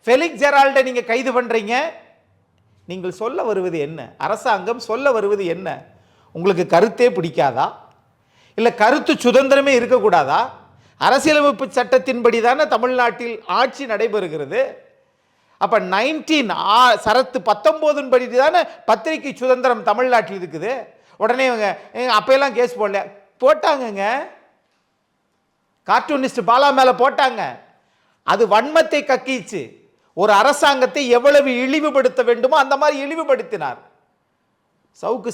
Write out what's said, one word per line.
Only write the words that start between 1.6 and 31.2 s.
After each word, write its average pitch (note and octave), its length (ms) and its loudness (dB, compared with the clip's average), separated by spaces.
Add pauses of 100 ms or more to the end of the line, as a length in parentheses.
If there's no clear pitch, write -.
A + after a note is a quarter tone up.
நீங்கள் F3+ 240 -8
சொல்ல A#3 320 -6
வருவது F#3 360 -4
என்ன? D3 400 -8
அரசாங்கம் G#3 600 -4
சொல்ல B3+ 340 -2
வருவது G3+ 340 -2
என்ன? E3 380 -8 (480)
உங்களுக்கு F3 340 0
கருத்தே A3+ 420 2
பிடிக்காதா? D#3+ 640 -2 (840)
இல்ல A3+ 200 0
கருத்து B3+ 380 2
சுதந்திரமே C4+ 640 2
இருக்கக்கூடாதா? G3+ 720 2 (500)
அரசியலமைப்பு C4+ 680 2
சட்டத்தின்படி A#3+ 760 0
தானே C4+ 260 0
தமிழ்நாட்டில் A#3+ 800 -2
ஆட்சி B3+ 400 -2
நடைபெறுகிறது. G3+ 800 -4 (920)
அப்ப G3+ 220 0
நைன்டீன் A#3+ 680 -2
ஆ, G#3+ 460 2
சரத்து B3 500 0
பத்தொன்பதின் C#4+ 680 0
படி B3+ 180 2
தானே D4 340 2 (240)
பத்திரிகை C#4 480 -2
சுதந்திரம் B3 480 0
தமிழ்நாட்டில் G#3+ 580 0
இருக்குது. E3+ 320 -8 (440)
உடனே B3 300 0
இவங்க, G#3+ 320 -2 (140)
"ஏங்க, B3 180 -4 (120)
அப்பையெல்லாம் C4+ 300 2
கேஸ் A3+ 260 -2
போடல." G3 320 -4 (300)
போட்டாங்கங்க. B3+ 800 0 (1600)
கார்ட்டூனிஸ்ட் B3+ 580 -2
பாலா C4 320 4
மேல C4 200 4
போட்டாங்க. B3 500 0 (800)
அது G#3 240 2
வன்மத்தை D4 580 2
கக்கிச்சு. B3 720 -6 (380)
ஒரு G#3 180 2
அரசாங்கத்தை C4+ 760 2
எவ்வளவு C4+ 420 4